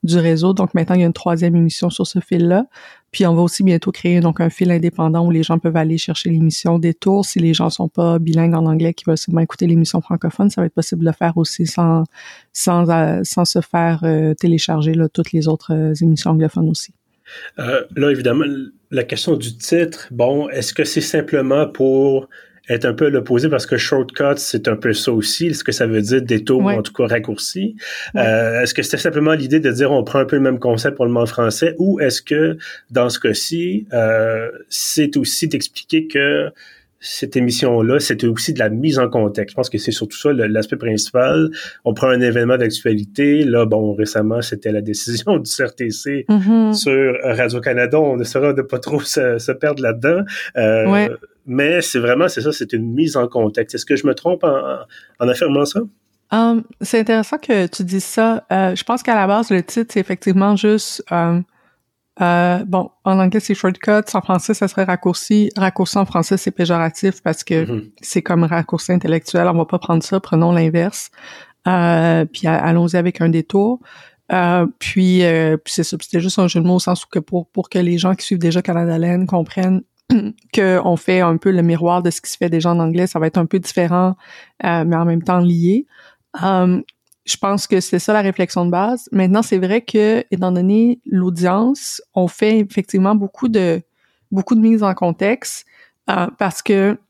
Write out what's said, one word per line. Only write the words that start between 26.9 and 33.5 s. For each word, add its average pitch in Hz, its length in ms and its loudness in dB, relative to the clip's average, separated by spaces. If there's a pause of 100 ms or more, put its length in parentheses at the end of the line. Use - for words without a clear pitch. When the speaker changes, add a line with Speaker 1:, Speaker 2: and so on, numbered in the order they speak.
Speaker 2:
cas 123 140 0
raccourci. 117 680 -6 (400)
Speaker 1:
Ouais. 127 60 -2
Speaker 2:
Euh, 113 420 2
est-ce 123 100 -2
que 160 100 -4
c'était 147 160 -4
simplement 156 340 2
l'idée 147 260 0
de 143 140 2
dire, 131 180 2
on 131 140 2
prend - 160 0
un 131 60 2
peu 147 100 0
le 135 60 2
même 131 180 0
concept 123 360 0
pour 127 80 0
le 117 60 2
mot 120 120 2
en 117 40 2
français, 120 520 0
ou 185 200 2
est-ce 131 240 0
que, 160 340 0 (340)
dans 123 180 2
ce 113 100 -4
cas-ci, 170 760 -2